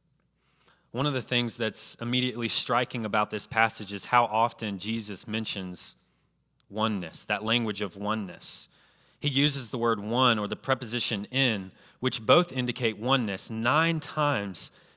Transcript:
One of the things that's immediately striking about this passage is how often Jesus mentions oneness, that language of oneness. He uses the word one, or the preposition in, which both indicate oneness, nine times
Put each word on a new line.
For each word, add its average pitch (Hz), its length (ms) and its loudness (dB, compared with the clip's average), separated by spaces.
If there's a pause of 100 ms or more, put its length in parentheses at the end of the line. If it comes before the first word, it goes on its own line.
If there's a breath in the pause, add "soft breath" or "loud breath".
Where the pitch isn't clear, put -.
(920 soft breath)
One 131 140 0
of 143 80 2
the 127 80 0
things 120 340 0
that's - 400 -4
immediately 120 520 -2
striking 120 560 0
about 107 260 2
this 107 160 -4
passage 110 460 2
is 98 140 -6
how 123 200 6
often 107 520 0
Jesus 104 480 -6
mentions 101 720 -6 (720)
oneness, 101 540 -2
that 104 200 -2
language 110 380 0
of 98 140 -6
oneness. 101 720 -4 (520 soft breath)
He 147 80 0
uses 139 400 2
the 127 100 -4
word 113 220 2
one, 117 380 4
or 104 100 -2
the 101 80 -4
preposition 123 720 -2
in, 110 440 0 (300 loud breath)
which 120 240 -2
both 143 260 6
indicate 120 480 0
oneness, 113 520 0
nine 147 500 2
times 113 720 -2 (240 soft breath)